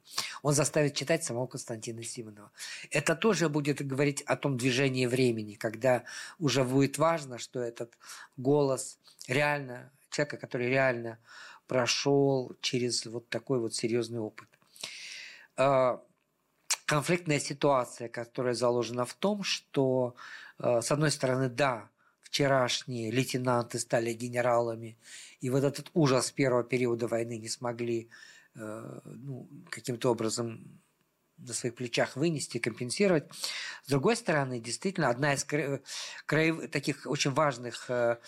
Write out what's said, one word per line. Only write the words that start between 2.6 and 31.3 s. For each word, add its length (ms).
Это 240
тоже 340
будет 360
говорить 360
о 160
том 180
движении 500
времени, 500
когда 500
уже 240
будет 340
важно, 420
что 200
этот 380
голос 640
реально, 640
человека, 260
который 320
реально 500
прошел 920
через 440
вот 220
такой 320
вот 140
серьезный 460
опыт. 280
Э, 400
конфликтная 540
ситуация, 680
которая 460
заложена 520
в 80
том, 300
что, 720
э, 220
с 100
одной 200
стороны, 380
да, 400
вчерашние 920
лейтенанты 640
стали 360
генералами, 840
и 120
вот 120
этот 300
ужас 380
первого 320
периода 440
войны 300
не 120
смогли, 600
э, 500
ну, 420
каким-то 400
образом 720